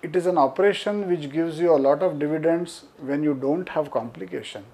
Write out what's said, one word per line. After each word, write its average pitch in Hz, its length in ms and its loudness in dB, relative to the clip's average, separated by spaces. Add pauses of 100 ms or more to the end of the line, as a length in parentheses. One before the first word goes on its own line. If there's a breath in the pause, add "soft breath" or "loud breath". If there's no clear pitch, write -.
It 165 140 -6
is 175 100 2
an 180 120 2
operation 196 720 2
which 151 200 -2
gives 160 300 -2
you 170 160 6
a - 20 4
lot 139 240 4
of 170 160 0
dividends 160 680 0 (120)
when 143 260 -4
you 147 100 2
don't 139 360 -2
have 151 220 -2
complication. 120 720 -8 (100)